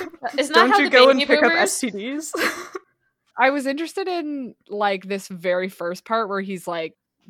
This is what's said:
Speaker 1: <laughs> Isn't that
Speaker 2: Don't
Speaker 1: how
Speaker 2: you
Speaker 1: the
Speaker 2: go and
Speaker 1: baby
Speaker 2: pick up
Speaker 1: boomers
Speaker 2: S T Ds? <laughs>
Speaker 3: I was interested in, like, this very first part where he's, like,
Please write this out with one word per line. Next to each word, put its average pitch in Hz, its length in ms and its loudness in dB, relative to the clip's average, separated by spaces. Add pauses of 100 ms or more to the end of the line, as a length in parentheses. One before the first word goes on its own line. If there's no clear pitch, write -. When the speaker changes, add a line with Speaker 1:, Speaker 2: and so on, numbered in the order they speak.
(200)
Speaker 1:
<laughs> 254 180 -6
Isn't 294 160 0
that 330 60 8
Speaker 2:
Don't 277 100 6
Speaker 1:
how 415 80 4
Speaker 2:
you - 120 4
Speaker 1:
the 277 60 6
Speaker 2:
go 254 140 10
and 262 80 4
Speaker 1:
baby 285 160 0
Speaker 2:
pick 302 80 4
up - 80 6
Speaker 1:
boomers 339 120 2 (100)
Speaker 2:
S - 80 -6
T 240 100 -4
Ds? 254 480 -8
<laughs> - 1000 -10
Speaker 3:
I 262 120 4
was 277 160 -2
interested 311 420 -6
in, 294 460 -8 (140)
like, 196 400 -2
this 196 200 -6
very 185 400 -2
first 175 380 -10
part 226 240 -2
where 196 100 -4
he's, 190 280 -8
like, 165 260 -6 (360)